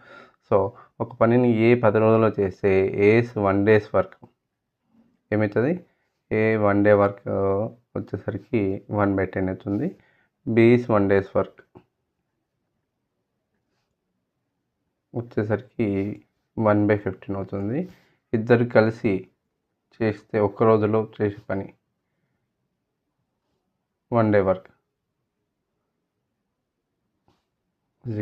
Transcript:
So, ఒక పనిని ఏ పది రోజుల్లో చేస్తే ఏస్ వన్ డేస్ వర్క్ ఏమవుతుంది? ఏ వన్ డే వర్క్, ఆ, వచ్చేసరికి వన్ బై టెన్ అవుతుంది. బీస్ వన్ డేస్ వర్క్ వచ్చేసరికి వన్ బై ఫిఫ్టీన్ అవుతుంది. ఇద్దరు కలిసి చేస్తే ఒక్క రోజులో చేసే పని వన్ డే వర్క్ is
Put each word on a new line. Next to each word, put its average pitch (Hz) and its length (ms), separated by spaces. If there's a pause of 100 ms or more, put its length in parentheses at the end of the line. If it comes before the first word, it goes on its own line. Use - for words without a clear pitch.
(500)
So, 107 80 (480)
ఒక - 60 (100)
పనిని 120 280 (180)
ఏ 120 40 (140)
పది 107 200
రోజుల్లో 113 340
చేస్తే 98 320 (380)
ఏస్ 120 240 (140)
వన్ 98 220
డేస్ 107 280
వర్క్ - 200 (1120)
ఏమవుతుంది? 107 400 (600)
ఏ 110 100 (220)
వన్ 101 220
డే 107 60 (100)
వర్క్, 101 200 (140)
ఆ, - 20 (600)
వచ్చేసరికి 104 640 (380)
వన్ 101 200
బై 95 60 (100)
టెన్ 95 180
అవుతుంది. 104 360 (580)
బీస్ 120 480
వన్ 101 180
డేస్ 98 260
వర్క్ - 240 (3500)
వచ్చేసరికి 113 720 (800)
వన్ 104 220
బై 104 160
ఫిఫ్టీన్ 98 340
అవుతుంది. 101 400 (540)
ఇద్దరు 117 320 (100)
కలిసి 110 380 (840)
చేస్తే 110 480
ఒక్క 101 220
రోజులో 107 300 (180)
చేసే 104 320
పని 98 180 (2500)
వన్ 113 240
డే 98 140
వర్క్ 92 200 (3250)
is 117 180